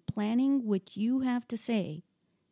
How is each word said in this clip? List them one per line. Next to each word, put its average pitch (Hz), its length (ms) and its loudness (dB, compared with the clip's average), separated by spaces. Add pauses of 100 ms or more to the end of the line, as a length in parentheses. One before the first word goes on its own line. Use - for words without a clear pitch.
planning 240 580 2
what 196 320 -2
you 240 220 2
have 247 300 0
to 233 80 -6
say 180 440 -2 (500)